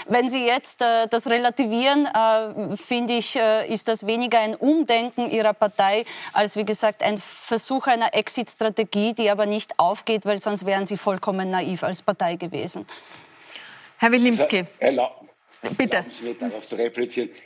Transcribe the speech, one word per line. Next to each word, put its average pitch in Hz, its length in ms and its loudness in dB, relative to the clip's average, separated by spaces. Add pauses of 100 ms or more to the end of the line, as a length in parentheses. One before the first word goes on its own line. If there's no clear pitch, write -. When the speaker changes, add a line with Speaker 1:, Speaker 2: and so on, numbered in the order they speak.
Speaker 1:
wenn 240 220 4
Sie 247 160 -2
jetzt, 247 340 0
äh, 226 280 2
das 226 180 0
relativieren, 240 800 2
äh, 220 720 2
finde 240 400 0
ich, - 180 -2
äh, 220 340 2
ist 214 160 -4
das 220 200 -2
weniger 233 340 2
ein 214 140 0
Umdenken 240 760 2
Ihrer 214 220 4
Partei 196 380 2 (420)
als, 208 220 2
wie 208 100 -2
gesagt, 214 380 -2
ein 208 160 0
Versuch - 720 -4
einer 233 260 2
Exit-Strategie, 220 960 -2
die 214 160 0
aber 208 180 2
nicht 208 340 -4
aufgeht, 202 440 0
weil 202 160 0
sonst 208 240 -4
wären 196 220 -2
Sie 208 100 -6
vollkommen 190 540 -2
naiv 180 320 -2
als 180 180 -4
Partei 175 360 -2
gewesen. 175 500 -8 (1120)
Speaker 2:
Herr 233 140 4
Wilimski. 240 460 4
Speaker 3:
Also, 175 100 -4 (100)
erlau-, 127 320 2 (640)
Speaker 2:
Bitte. 233 200 0
Speaker 3:
erlauben 180 160 -4
Sie 233 140 -12
mir 240 80 -6
darauf - 300 -8
zu - 120 -10
replizieren. 120 540 -2 (160)